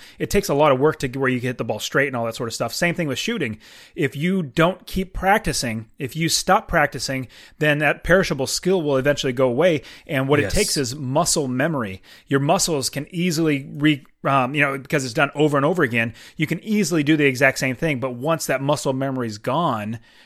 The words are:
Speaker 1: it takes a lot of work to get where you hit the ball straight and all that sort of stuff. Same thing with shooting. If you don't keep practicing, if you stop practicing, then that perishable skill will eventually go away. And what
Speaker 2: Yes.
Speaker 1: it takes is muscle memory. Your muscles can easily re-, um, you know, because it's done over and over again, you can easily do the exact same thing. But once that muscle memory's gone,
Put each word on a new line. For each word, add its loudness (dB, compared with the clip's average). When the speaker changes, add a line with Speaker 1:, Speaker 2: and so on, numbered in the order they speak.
Speaker 1:
it -4
takes 0
a 0
lot 4
of 2
work 2
to -4
get -8
where 2
you 0
hit -4
the -6
ball -4
straight 0
and -6
all -2
that -6
sort -6
of -8
stuff. -6
Same 0
thing -4
with -4
shooting. -4
If -2
you 0
don't 0
keep -4
practicing, -2
if -8
you 0
stop 2
practicing, -2
then 2
that 0
perishable 2
skill 0
will 0
eventually 0
go 2
away. 2
And -2
what 4
Speaker 2:
Yes. -2
Speaker 1:
it 2
takes 0
is -2
muscle 0
memory. -2
Your 2
muscles 0
can -8
easily 0
re-, 2
um, 2
you 0
know, 2
because -2
it's -8
done 2
over 4
and 4
over 2
again, 0
you 0
can -2
easily 2
do 4
the 4
exact 4
same -2
thing. -2
But -6
once -2
that 0
muscle 0
memory's -4
gone, -4